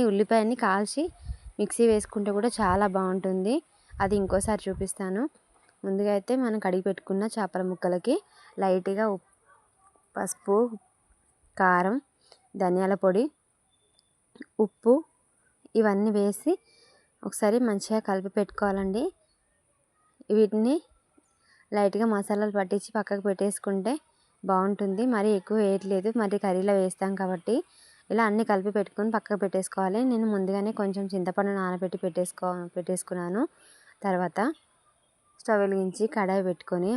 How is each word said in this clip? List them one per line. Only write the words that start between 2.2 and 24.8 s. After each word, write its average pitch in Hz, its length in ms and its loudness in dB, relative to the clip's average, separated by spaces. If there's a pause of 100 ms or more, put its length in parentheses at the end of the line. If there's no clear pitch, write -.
కూడా 214 200 0
చాలా 202 380 2
బాగుంటుంది. 190 600 0 (380)
అది 196 280 -2
ఇంకోసారి 196 440 0
చూపిస్తాను. 190 580 -4 (600)
ముందుగా 196 320 0
అయితే 202 220 -2
మనం 226 280 0
కడిగి 185 220 0
పెట్టుకున్న 196 480 -2
చేపల 185 280 -4
ముక్కలకి 185 540 0 (460)
లైట్గా 190 520 0
ఉప్-, - 160 -12 (880)
పసుపు, 196 420 -2 (1000)
కారం, 185 400 4 (640)
ధనియాల 185 420 2
పొడి, 190 200 4 (1400)
ఉప్పు 233 280 2 (840)
ఇవన్నీ 208 380 2
వేసి 202 340 0 (720)
ఒకసారి 214 380 0 (100)
మంచిగా 214 400 -2
కలిపి 190 260 -2
పెట్టుకోవాలండి. 196 720 -2 (1300)
వీటిని 220 400 4 (960)
లైట్గా 208 340 2
మసాలాలు 208 500 0
పట్టించి 196 360 -2
పక్కకు 202 340 -4
పెట్టేసుకుంటే 196 680 -2 (520)
బాగుంటుంది. 190 640 0